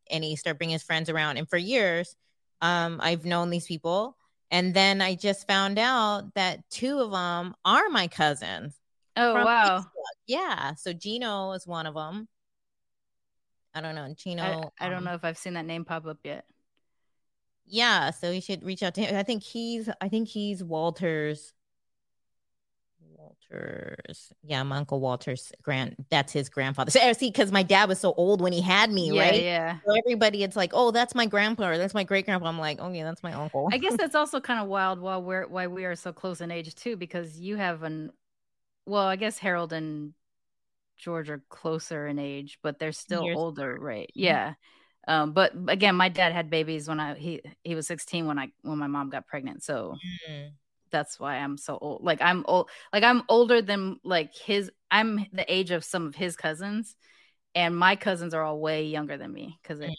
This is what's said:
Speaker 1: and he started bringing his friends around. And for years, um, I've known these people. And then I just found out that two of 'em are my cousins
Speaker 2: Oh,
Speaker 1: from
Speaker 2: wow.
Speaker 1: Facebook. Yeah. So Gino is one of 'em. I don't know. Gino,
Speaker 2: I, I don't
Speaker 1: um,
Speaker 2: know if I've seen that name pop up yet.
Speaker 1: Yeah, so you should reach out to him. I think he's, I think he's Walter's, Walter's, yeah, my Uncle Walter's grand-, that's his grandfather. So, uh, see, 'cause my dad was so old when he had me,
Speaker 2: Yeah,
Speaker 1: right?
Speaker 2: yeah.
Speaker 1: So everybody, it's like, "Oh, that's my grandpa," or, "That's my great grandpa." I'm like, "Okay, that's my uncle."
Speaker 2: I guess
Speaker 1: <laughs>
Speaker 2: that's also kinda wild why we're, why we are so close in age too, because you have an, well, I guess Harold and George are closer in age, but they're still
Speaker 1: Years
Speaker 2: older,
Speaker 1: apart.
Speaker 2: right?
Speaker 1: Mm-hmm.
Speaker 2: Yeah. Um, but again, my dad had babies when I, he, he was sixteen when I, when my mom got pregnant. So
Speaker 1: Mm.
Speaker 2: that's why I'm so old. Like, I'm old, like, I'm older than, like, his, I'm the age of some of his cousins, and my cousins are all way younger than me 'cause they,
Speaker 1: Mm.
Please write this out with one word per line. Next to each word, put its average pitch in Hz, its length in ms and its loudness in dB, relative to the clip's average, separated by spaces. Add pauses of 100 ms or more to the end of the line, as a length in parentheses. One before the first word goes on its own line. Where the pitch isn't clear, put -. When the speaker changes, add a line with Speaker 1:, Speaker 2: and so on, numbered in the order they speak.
(120)
Speaker 1:
and 160 120 -2
he 156 140 -2
started 156 220 -4
bringing 165 160 -2
his 151 80 -4
friends 160 260 -2
around. 156 280 0
And 156 120 -6
for 180 80 0
years, 180 580 0 (460)
um, 170 420 2
I've 165 220 0
known 175 260 0
these 175 160 -2
people. 180 500 -2 (340)
And 180 240 2
then 196 260 6
I 185 140 2
just 196 320 -2
found 196 320 2
out 220 560 0
that 185 360 -2
two 269 300 -2
of 214 120 -2
'em 175 420 -2 (100)
are 320 240 6
my 202 200 2
cousins 143 720 -2 (360)
Speaker 2:
Oh, 240 220 4
Speaker 1:
from 240 40 6
Speaker 2:
wow. 208 460 6
Speaker 1:
Facebook. - 280 -12 (120)
Yeah. 262 480 -2
So 175 180 -6
Gino 202 600 -4
is 180 140 -10
one 165 200 -6
of 151 100 -8
'em. 175 300 -8 (1500)
I 156 80 -8
don't 156 140 -8
know. 147 180 -10
Gino, 165 680 -6
Speaker 2:
I, 180 60 -6
I 180 40 -4
don't 180 140 -6
Speaker 1:
um, - 0 -
Speaker 2:
know 180 120 -6
if 170 80 -8
I've 165 140 -4
seen 180 160 -10
that 165 120 -6
name 165 200 -8
pop 160 200 -8
up 156 180 -10
yet. - 240 -10 (1160)
Speaker 1:
Yeah, 196 460 4
so 175 200 -4
you 185 100 -2
should 190 220 -6
reach 185 200 -6
out 180 120 -2
to 196 60 -2
him. 214 140 0
I 196 80 0
think 214 200 -4
he's, 233 460 -6 (100)
I 190 100 -4
think 220 200 0
he's 208 340 -6
Walter's, 160 880 -2 (1500)
Walter's, - 1300 -16 (120)
yeah, 143 200 -4
my 139 140 -4
Uncle 139 220 -4
Walter's 127 520 -4 (100)
grand-, 131 340 -4 (140)
that's 139 240 2
his 139 160 -2
grandfather. 135 420 -2
So, 262 80 6
uh, 240 140 8
see, 233 180 0
'cause 220 200 2
my 196 120 6
dad 196 260 8
was 185 100 0
so 185 140 4
old 180 280 4
when 180 120 2
he 175 80 2
had 202 300 6
me, 185 200 2
Speaker 2:
Yeah, - 0 -
Speaker 1:
right? 175 340 6
Speaker 2:
yeah. 165 400 0
Speaker 1:
So 208 120 6
everybody, 220 460 2
it's 190 120 -4
like, 185 180 2
"Oh, 240 180 6
that's 240 240 2
my 240 120 4
grandpa," 208 420 2
or, 165 80 2
"That's 190 160 0
my 202 100 0
great 196 220 0
grandpa." 180 220 0
I'm 165 120 -4
like, 156 200 -4
"Okay, 175 240 -6
that's 165 200 -6
my 170 100 -8
uncle." 151 380 -2
Speaker 2:
I 254 60 2
guess 254 200 0
Speaker 1:
<laughs> - 0 -
Speaker 2:
that's 320 180 0
also 294 240 0
kinda 233 260 -2
wild 190 340 0
why 185 180 -4
we're, 185 300 -4
why 180 200 -4
we 185 180 -8
are 175 100 -4
so 175 180 -10
close 180 280 -8
in 170 100 -6
age 165 240 -10
too, 233 200 -6
because 170 440 -10
you 202 180 -6
have 170 260 -2
an, 156 280 -8 (720)
well, 202 220 2
I 190 100 0
guess 214 220 -4
Harold 170 340 -2
and 151 400 -6 (840)
George 165 320 -8
are 143 200 -10
closer 160 580 -6
in 143 120 -4
age, 139 440 -10
but 147 160 -4
they're 156 140 -2
still 170 360 -4
Speaker 1:
Years 170 40 -2
Speaker 2:
older, 147 440 -4
Speaker 1:
apart. - 20 -14
Speaker 2:
right? 113 400 -8
Speaker 1:
Mm-hmm. 170 180 4
Speaker 2:
Yeah. 117 180 -4 (520)
Um, 156 260 2
but 190 200 6 (160)
again, 190 260 4
my 185 140 6
dad 175 240 2
had 165 180 -4
babies 156 380 -2
when 156 100 -2
I, 147 160 -4
he, 156 260 -8 (220)
he 165 120 -6
was 156 120 -4
sixteen 165 400 -4
when 143 120 -2
I, 135 120 -6 (120)
when 156 160 -4
my 143 80 -4
mom 143 220 -4
got 135 180 -10
pregnant. 135 360 -10
So 113 360 -6 (260)
Speaker 1:
Mm. 147 320 -14 (340)
Speaker 2:
that's - 280 -4
why 139 180 -4
I'm 143 200 -2
so - 220 -8
old. 147 240 -8
Like, 165 180 2
I'm 175 260 4
old, 175 220 4 (240)
like, 208 100 4
I'm 240 260 8
older 233 320 8
than, 190 420 -2
like, 170 320 0
his, 202 360 -2 (200)
I'm 208 420 4
the 185 200 -4
age 185 180 0
of 165 120 0
some 170 240 -4
of 143 80 -10
his 170 220 -6
cousins, 196 580 -6 (600)
and 170 220 2
my 185 200 6
cousins 175 360 -2
are 160 100 0
all 151 160 -2
way 156 260 0
younger 151 320 -6
than 143 160 -12
me - 300 -14
'cause 151 160 -12
they, 151 100 -8
Speaker 1:
Mm. 156 100 -8